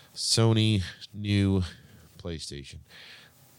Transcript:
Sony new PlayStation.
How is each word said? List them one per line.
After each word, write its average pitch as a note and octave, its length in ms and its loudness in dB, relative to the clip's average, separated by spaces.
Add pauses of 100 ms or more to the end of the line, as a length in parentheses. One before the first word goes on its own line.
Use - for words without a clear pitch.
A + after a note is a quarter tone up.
(160)
Sony A2 680 2 (320)
new G2+ 480 2 (560)
PlayStation. D#2 600 -12 (800)